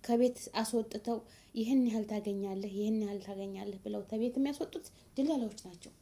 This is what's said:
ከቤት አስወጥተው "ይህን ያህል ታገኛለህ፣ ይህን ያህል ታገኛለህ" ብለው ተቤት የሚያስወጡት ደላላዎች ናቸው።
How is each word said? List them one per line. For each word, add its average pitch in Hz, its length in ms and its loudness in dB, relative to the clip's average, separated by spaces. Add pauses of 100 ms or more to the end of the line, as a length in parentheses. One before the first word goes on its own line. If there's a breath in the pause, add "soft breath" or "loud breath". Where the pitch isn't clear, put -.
ከቤት 247 360 4 (140)
አስወጥተው 226 640 0 (380 loud breath)
"ይህን 240 280 4
ያህል 220 220 2
ታገኛለህ፣ 202 680 -2
ይህን 214 260 2
ያህል 202 220 -2
ታገኛለህ" 196 600 -8
ብለው 208 220 -4
ተቤት 226 320 -2
የሚያስወጡት 285 500 -2 (280 loud breath)
ደላላዎች 269 500 0
ናቸው። 175 380 -16